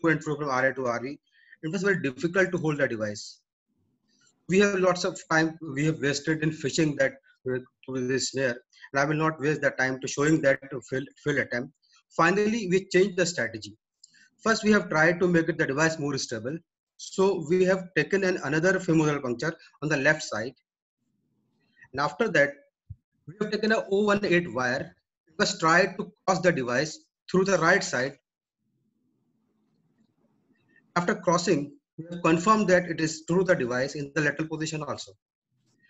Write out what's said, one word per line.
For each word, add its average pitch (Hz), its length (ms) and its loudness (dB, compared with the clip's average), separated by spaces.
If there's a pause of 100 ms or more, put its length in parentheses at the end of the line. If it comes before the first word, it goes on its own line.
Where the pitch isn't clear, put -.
to 165 80 2
and 151 140 2
fro 151 140 -4
from 147 120 -6
R 131 180 2
A 131 60 0
to 131 140 -4
R 117 160 -2
V. 135 160 -10 (440)
It 160 80 -6
was 185 120 -4
very 190 180 2
difficult 175 520 0
to 175 40 0
hold 147 220 -2
the 135 80 2
device. 107 540 -8 (1040)
We 180 120 4
have 202 200 4
lots 180 240 2
of 185 140 -4 (120)
time 160 320 2
we 147 240 -4
have 143 160 0
wasted 151 420 -2
in 156 80 0
fishing 147 460 -2
that, 135 160 0 (360)
uh, 127 100 -2 (280)
to 131 200 -6
this 127 240 -2
snare, 123 260 -2 (340)
and 139 80 0
I 143 60 2
will 151 100 0
not 156 240 -2
waste 143 220 -2
the 139 100 2
time 131 300 -2
to 131 60 -8
showing 151 340 2
that 139 180 2 (120)
to 131 180 -10
fill, 135 140 -4 (200)
fill 147 160 0
attempt. 120 320 -4 (380)
Finally, 208 600 2
we 185 220 0
changed 185 260 4
the 180 80 2
strategy. 110 520 -6 (640)
First, 214 200 0
we 208 80 4
have 180 180 4
tried 160 300 2
to 185 80 2
make 170 220 4
it 160 80 -2
the 156 80 0
device 156 340 0
more 143 180 -2
stable. 123 400 -6 (400)
So 190 520 -2
we 185 160 4
have 180 300 0
taken 190 280 0
an, 185 200 0
another 170 360 2
femoral 156 420 2
puncture 127 320 -4 (280)
on 123 80 -4
the 151 80 0
left 151 260 2
side. 113 300 -8 (1400)
And 135 100 -4
after 147 280 -2
that, 143 240 4 (760)
we 151 140 -18
have 214 100 -4
taken 214 200 0
a 220 200 0
oh 202 140 2
one 202 200 2
eight 175 280 2
wire. 127 420 -2 (320)
We - 120 -20
must 202 200 -2
try 170 360 4
to - 160 -10 (140)
cross 180 160 2
the 175 100 4
device 131 480 -2 (300)
through 185 160 2
the 190 120 2
right 180 260 4
side. 135 340 -4 (2750)
After 175 200 0
crossing, 170 580 0 (240)
we 160 140 -12
have 175 120 -12
confirmed 190 460 4
that 175 160 4
it 165 140 -6
is 156 280 -2
through 180 180 2
the 175 100 4
device 127 400 -2
in 143 200 -8
the 160 60 0
lateral 151 260 -2
position 156 360 -6
also. 113 280 -10 (800)